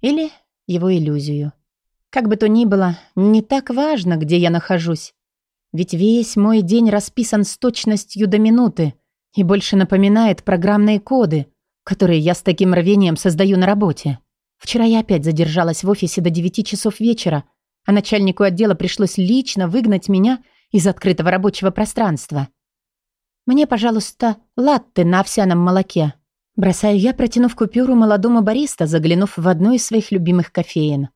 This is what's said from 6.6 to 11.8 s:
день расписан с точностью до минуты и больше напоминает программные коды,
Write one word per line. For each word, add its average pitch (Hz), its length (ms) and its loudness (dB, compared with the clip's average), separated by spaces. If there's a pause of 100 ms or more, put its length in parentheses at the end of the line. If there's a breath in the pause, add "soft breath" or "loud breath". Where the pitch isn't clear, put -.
день 214 300 2
расписан 208 520 -2
с - 140 -8
точностью 214 680 -2
до 196 100 0
минуты 214 560 2 (400)
и 208 80 0
больше 196 360 0
напоминает 196 680 2
программные 208 560 2
коды, 175 480 0 (360)